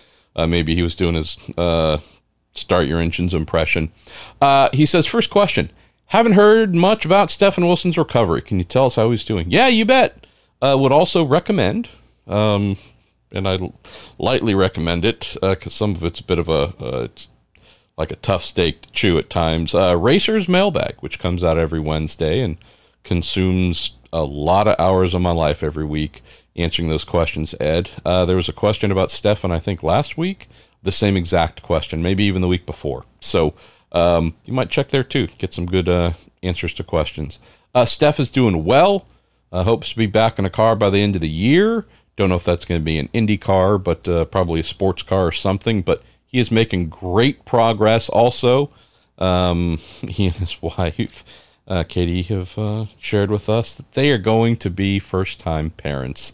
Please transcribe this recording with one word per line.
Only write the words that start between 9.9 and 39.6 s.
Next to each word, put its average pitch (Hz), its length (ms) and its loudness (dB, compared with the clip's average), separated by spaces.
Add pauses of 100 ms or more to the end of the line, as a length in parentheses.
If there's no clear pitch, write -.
Uh, 135 180 2
would 135 140 4
also 170 320 4
recommend, 160 640 0 (400)
um, 101 480 0 (560)
and 95 160 -4
I 95 60 0
l-, 92 200 -6 (420)
lightly 113 380 0
recommend 85 500 0
it, - 380 -4
uh, 95 140 0
'cause - 180 -12
some 104 220 -2
of 85 80 -10
it's 85 160 -6
a - 40 -18
bit 87 140 -2
of 82 100 -4
a, 78 320 0
uh, 64 240 -6
it's - 240 -16 (680)
like 80 120 -4
a - 60 -10
tough 95 260 -2
steak - 400 -2
to - 80 -20
chew 85 280 0
at - 100 -4
times, 80 460 -2
uh, 90 220 4
Racer's 175 520 0
Mailbag, 185 520 0
which - 180 -12
comes 87 260 -2
out 80 140 2
every 80 200 -2
Wednesday 78 640 -2
and 85 160 -4 (460)
consumes 92 880 0 (220)
a 80 120 -2
lot 76 420 2
of 104 120 2
hours 92 360 2
of 90 60 0
my 90 100 2
life 80 320 0
every 78 220 -4
week 76 380 -6 (340)
answering 82 320 -2
those 78 160 -2
questions, 80 560 -2
Ed. 78 300 -2 (140)
Uh, 90 200 2
there 92 120 0
was 90 120 -2
a - 40 -8
question 104 380 -2
about 95 200 0
Stefan, 101 420 -2
I 82 60 0
think, 90 240 -6
last 92 340 -2
week, 180 320 -8 (340)
the 95 80 -4
same 101 260 0
exact 85 460 -2
question, 80 400 -4
maybe 98 220 0
even 95 160 0
the 90 80 0
week 90 160 0
before. 62 400 -10 (160)
So, 80 320 0 (400)
um, 85 440 2 (100)
you 110 80 -8
might 127 160 -2
check - 180 -2
there, 135 160 0
too. 110 240 -4 (100)
Get - 140 -8
some 87 140 -6
good, 90 220 0
uh, 87 240 2 (300)
answers 87 320 -6
to - 100 -10
questions. 76 540 -4 (360)
Uh, 127 100 6
Steph - 340 0
is 131 120 -2
doing 98 340 2
well. 175 420 2 (460)
Uh, 92 120 0